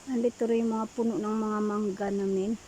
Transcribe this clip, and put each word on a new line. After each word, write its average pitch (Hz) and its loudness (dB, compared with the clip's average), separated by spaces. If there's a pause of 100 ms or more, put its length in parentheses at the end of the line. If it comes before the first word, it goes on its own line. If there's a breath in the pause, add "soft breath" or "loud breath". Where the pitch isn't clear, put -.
Andito 240 0
rin 226 2
yung 220 0
mga 220 -2
puno 226 0
ng 214 -2
mga 214 0
mangga 208 0
namin. 196 0